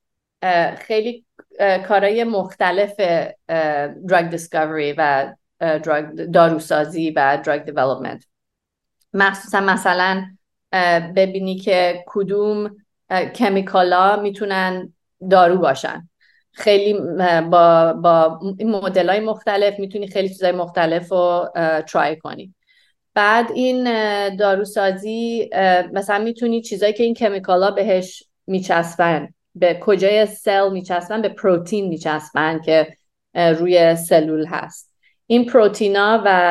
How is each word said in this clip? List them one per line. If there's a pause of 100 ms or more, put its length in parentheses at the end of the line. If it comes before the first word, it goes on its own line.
(420)
اه،
خیلی، (340)
اه،
کارهای
مختلف، (540)
اه،
دراگ
دیسکاوری
و، (280)
اه،
دراگ، (260)
داروسازی
و
دراگ
دیولپمنت. (880)
مخصوصاً
مثلاً، (480)
اه،
ببینی
که
کدوم، (340)
اه،
کمیکالا
می‌تونن (380)
دارو
باشن. (440)
خیلی، (220)
اه،
با،
با (180)
این
مدل‌های
مختلف
می‌تونی
خیلی
چیزای
مختلف
رو،
اه،
ترای
کنی. (600)
بعد
این،
اه،
داروسازی،
اه،
مثلاً
می‌تونی
چیزایی
که
این
کمیکالا
بهش (220)
میچسبن، (260)
به
کجای
سل
میچسبن،
به
پروتین
میچسبن
که، (380)
اه،
روی
سلول
هست. (340)
این
پروتینا
و (220)